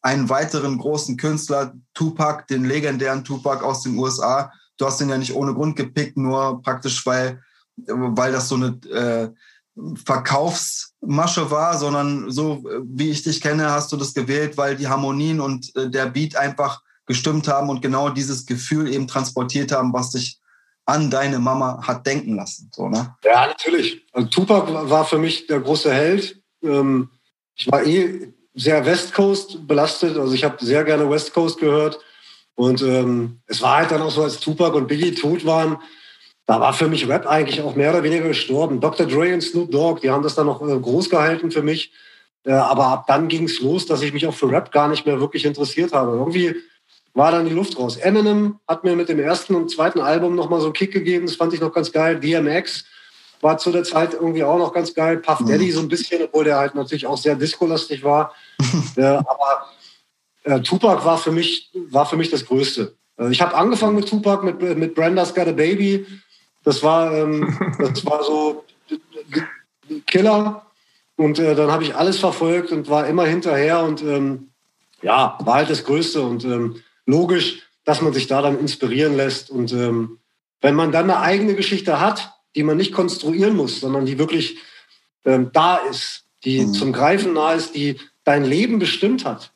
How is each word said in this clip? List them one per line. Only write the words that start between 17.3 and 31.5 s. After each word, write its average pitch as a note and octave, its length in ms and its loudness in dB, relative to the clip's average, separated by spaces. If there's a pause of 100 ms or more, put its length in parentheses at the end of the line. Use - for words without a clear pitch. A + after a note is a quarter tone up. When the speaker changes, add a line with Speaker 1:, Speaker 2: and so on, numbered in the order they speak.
Speaker 1:
haben C#3+ 220 0
und C3 120 -4
genau C#3 280 0
dieses C3+ 360 -6
Gefühl C#3+ 460 -2
eben C3+ 160 -2
transportiert B2+ 640 -4
haben, B2+ 220 0
was B2 180 -4
dich - 280 -8 (460)
an D3 240 0
deine C3+ 300 0
Mama B2+ 420 -2
hat B2 240 -6
denken C#3 300 -2
lassen, - 380 -10
so, F#2+ 140 -8
ne? A#2 360 -4
Speaker 2:
Ja, A#2+ 240 6
natürlich. D#3+ 680 -2
Also A#2+ 160 0
Tupac F#3+ 420 2
wa-, D3+ 180 -4
war D#3 140 4
für D3+ 140 0
mich D#3+ 300 -2
der D3 120 0
große D3 320 0
Held. E3+ 480 0 (220)
Ähm, C#3 480 0 (460)
ich - 140 -6
war C#3 140 4
eh F3 480 0 (220)
sehr C#3 320 2
West F3 280 0
Coast G3 540 0
belastet, D3+ 500 2
also C3+ 140 0
ich B2+ 140 0
hab C#3 160 -2
sehr C3+ 220 2
gerne D3+ 260 2
West D3+ 240 -2
Coast E3 260 0